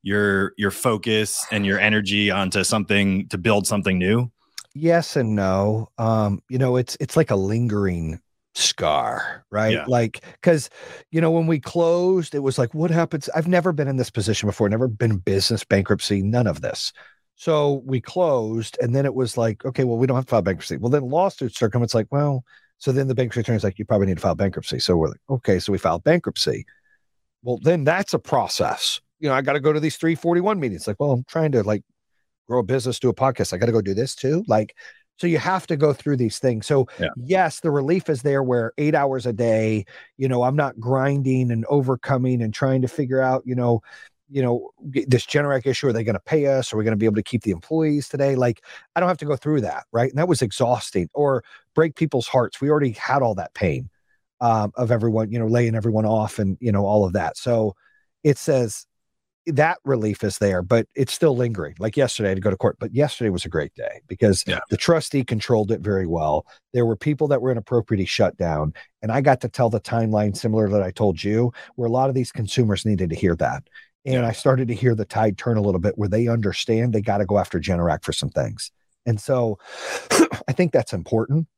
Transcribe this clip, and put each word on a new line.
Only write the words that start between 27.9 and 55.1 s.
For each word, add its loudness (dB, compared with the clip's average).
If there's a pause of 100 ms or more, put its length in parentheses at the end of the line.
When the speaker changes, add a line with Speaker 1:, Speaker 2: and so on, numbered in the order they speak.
Speaker 2:
a 0
process. -2 (200)
You -2
know, 2
I 2
gotta 0
go 2
to 0
these -2
three 0
forty-one 0
meetings. -6
Like, -4
well, 2
I'm 0
trying 0
to, 2
like, -2 (680)
grow 0
a 0
business, -2
do 2
a 2
podcast. 0
I -6
gotta 2
go 4
do -2
this -4
too. -2
Like, 0 (400)
so -4
you 2
have -2
to -2
go 2
through -2
these -2
things. -2
So 2 (100)
Speaker 1:
Yeah. -2
Speaker 2:
yes, 0
the -2
relief 0
is -2
there 2
where 0
eight 2
hours 0
a -2
day, 2 (320)
you -2
know, 2
I'm 2
not -2
grinding 0
and -2
overcoming 0
and -4
trying 0
to 0
figure -2
out, 0
you -4
know, 2 (500)
you -2
know, -2 (200)
g-, -2
this 2
Generac 0
issue, 0
are 2
they -2
gonna -2
pay 0
us? 0
Are -2
we 0
gonna 2
be 0
able 2
to -2
keep -4
the -2
employees -2
today? 0
Like, 0 (320)
I 0
don't 2
have -2
to -10
go 0
through 0
that, -6
right? 2
And -2
that 2
was 2
exhausting, -2
or 0 (300)
break 2
people's 0
hearts. 0
We 0
already 2
had -2
all 2
that -6
pain, -2 (500)
um, 2
of -2
everyone, 0